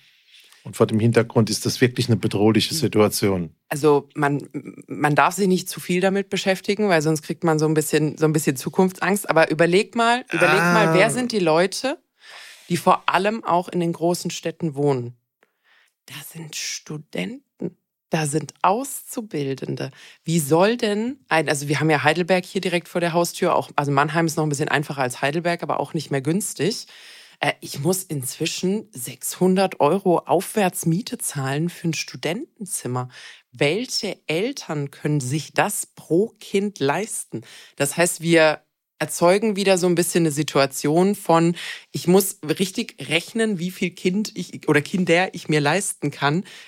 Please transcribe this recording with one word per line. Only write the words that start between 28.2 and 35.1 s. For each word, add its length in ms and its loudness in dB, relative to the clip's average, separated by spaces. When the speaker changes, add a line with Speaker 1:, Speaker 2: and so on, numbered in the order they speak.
Speaker 2:
sechshundert 880 0
Euro 380 4
aufwärts 680 0
Miete 320 -2
zahlen 500 -4
für 200 -6
ein 60 0
Studentenzimmer. 1120 -6
Welche 720 -2
Eltern 640 -4
können 300 -2